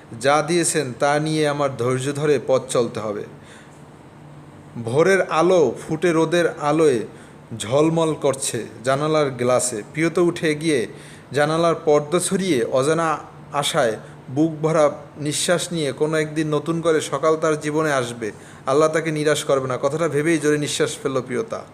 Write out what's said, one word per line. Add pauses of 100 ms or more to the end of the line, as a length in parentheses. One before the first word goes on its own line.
(220)
যা
দিয়েছেন,
তা
নিয়ে
আমার
ধৈর্য
ধরে
পথ
চলতে
হবে।" (1600)
ভোরের
আলো (120)
ফুটে
রোদের
আলোয় (580)
ঝলমল
করছে (180)
জানালার
গ্লাসে। (100)
প্রিয়তা
উঠে
গিয়ে (460)
জানালার
পর্দা
ছড়িয়ে
অজানা (360)
আশায় (380)
বুক (100)
ভরা (260)
নিঃশ্বাস
নিয়ে,
কোনো
একদিন
নতুন
করে
সকাল
তার
জীবনে
আসবে, (340)
আল্লাহ
তাকে
নিরাশ
করবে
না,
কথাটা
ভেবেই
জোরে
নিঃশ্বাস
ফেলল
প্রিয়তা। (100)